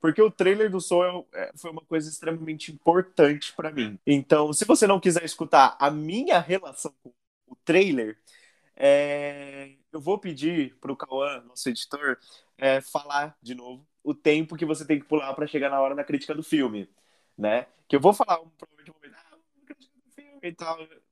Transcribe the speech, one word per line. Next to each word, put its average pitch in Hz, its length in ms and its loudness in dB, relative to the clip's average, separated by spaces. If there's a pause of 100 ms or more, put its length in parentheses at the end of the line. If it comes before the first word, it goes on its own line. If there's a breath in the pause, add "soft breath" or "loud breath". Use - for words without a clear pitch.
Porque 160 200 2
o 214 80 8
trailer 202 400 2
do 190 100 -4
Soul 180 540 -2
é, - 160 -10
é, - 60 -20
foi 165 160 -16
uma 160 140 -14
coisa 156 240 -4
extremamente 160 600 -8
importante 156 840 2
pra 156 160 -6
mim. 110 340 -6
Então, 151 480 2
se - 120 -2
você 311 200 4
não 196 140 4
quiser 170 260 0
escutar 160 540 4
a 139 100 4
minha 170 500 0
relação 160 540 -6 (100)
com 123 80 -20 (360)
o - 80 -20 (100)
trailer, 147 520 2 (580 soft breath)
é... 143 1000 -2 (160)
eu 160 80 -12
vou 156 200 -2
pedir 151 600 -4
pro 139 160 -8
Cauã, 135 480 -6
nosso 123 260 -12
editor, 139 500 -6 (380 soft breath)
é... 135 240 2
falar 147 600 -6
de 120 140 -12
novo 127 300 -20 (180)
o 147 100 -6
tempo 156 420 0
que 160 100 -6
você 151 200 -6
tem 147 140 0
que 139 60 -18
pular 139 280 -2
pra 151 140 -6
chegar 139 220 -4
na 139 120 0
hora 135 140 0
da 143 80 -6
crítica 147 320 -6
do 156 80 -10
filme, 117 440 -2 (500)
né? 107 280 0 (220)
Que - 80 0
eu 139 60 6
vou 196 120 8
falar 190 280 0
um, 165 100 -20
provavelmente 151 400 -20
um - 40 -20
momento, 147 220 -20
"Ah, - 200 -20 (280)
crítica 262 340 -20
do - 140 -20
filme" 285 300 -20
e 175 100 -10
tal. 165 240 -8 (340)